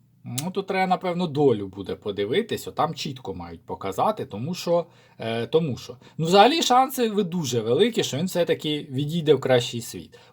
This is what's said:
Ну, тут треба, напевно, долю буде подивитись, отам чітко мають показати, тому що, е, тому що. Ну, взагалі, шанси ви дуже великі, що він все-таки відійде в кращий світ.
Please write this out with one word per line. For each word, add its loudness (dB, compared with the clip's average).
Ну, -6
тут -6
треба, 0
напевно, 0
долю 2
буде -8
подивитись, -4
отам -2
чітко -8
мають -14
показати, -2
тому -8
що, 0
е, -4
тому 0
що. -16
Ну, -2
взагалі, 8
шанси 2
ви 0
дуже -2
великі, 2
що -4
він -2
все-таки -2
відійде 2
в 2
кращий 2
світ. -14